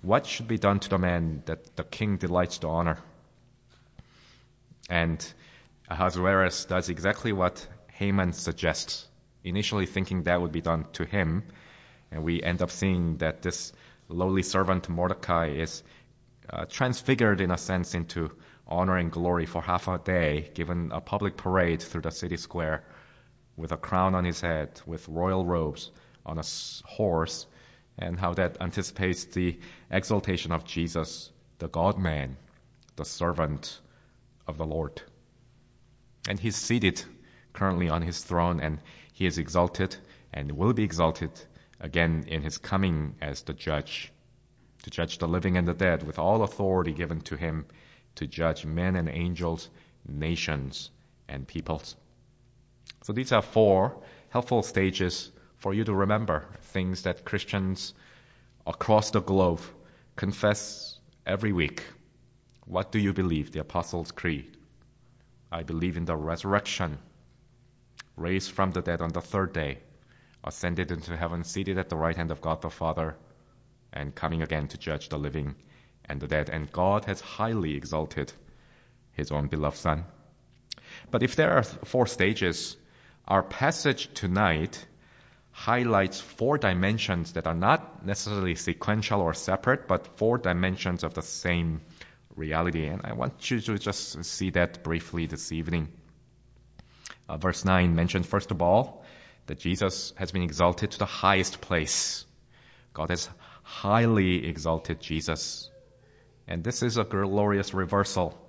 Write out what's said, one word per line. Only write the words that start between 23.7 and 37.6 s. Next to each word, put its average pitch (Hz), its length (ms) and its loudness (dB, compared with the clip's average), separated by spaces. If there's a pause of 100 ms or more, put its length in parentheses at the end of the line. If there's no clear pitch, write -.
a 85 60 -2
crown 92 380 2
on 90 100 2
his 85 160 -2
head, 80 440 -2
with 82 220 -10
royal 90 380 2
robes, 80 460 0 (340)
on 80 120 -6
a 80 40 -4
s-, - 440 -10
horse, 85 640 0 (500)
and 87 220 -4
how 87 140 0
that 87 260 0
anticipates 92 680 -2
the 90 320 -2 (320)
exaltation 92 640 0
of 78 140 -2
Jesus, 82 680 -4 (260)
the 82 120 -8
God-man, 82 680 0 (600)
the 78 80 -6
servant 78 720 -2 (680)
of 76 120 -8
the 80 80 -4
Lord. 78 360 -4 (1300)
And 98 100 -2
he's 98 200 -2
seated 107 440 2 (520)
currently 90 340 2